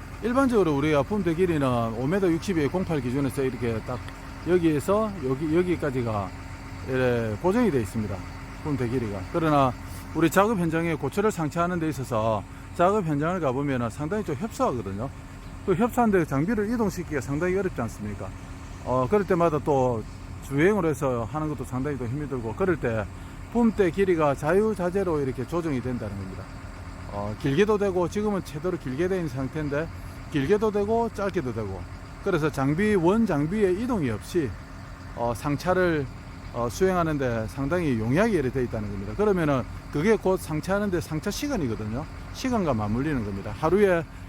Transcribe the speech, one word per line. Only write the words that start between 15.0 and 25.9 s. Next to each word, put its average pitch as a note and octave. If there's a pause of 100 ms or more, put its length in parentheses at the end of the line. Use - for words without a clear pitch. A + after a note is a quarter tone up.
그 F#3+
협소한데 G#3+
장비를 G3+
이동시키기가 E3+
상당히 D#3
어렵지 F#3+
않습니까? G#2 (560)
어, B2+
그럴 G#3
때마다 E3+
또 B2+ (420)
주행으로 E3
해서 B2
하는 D3+
것도 C3
상당히 C3
또 B2
힘이 C#3+
들고, A#2
그럴 F#3
때 A2+ (460)
붐대 A3
길이가 D#3+
자유자재로 F3+
이렇게 B2+
조정이 D#3+
된다는 A2+